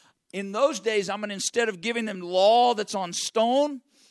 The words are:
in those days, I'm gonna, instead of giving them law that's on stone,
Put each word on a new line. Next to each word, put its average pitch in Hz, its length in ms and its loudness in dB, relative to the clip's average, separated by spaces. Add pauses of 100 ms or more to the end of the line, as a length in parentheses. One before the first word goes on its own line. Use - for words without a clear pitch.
(320)
in 196 200 -8
those 247 280 0
days, 208 280 -2
I'm 202 120 -6
gonna, 208 140 -8
instead 226 340 -2
of 185 120 -6
giving 233 260 -2
them 196 140 -8
law 208 540 4
that's 208 200 -6
on 180 180 -6
stone, 262 680 0 (280)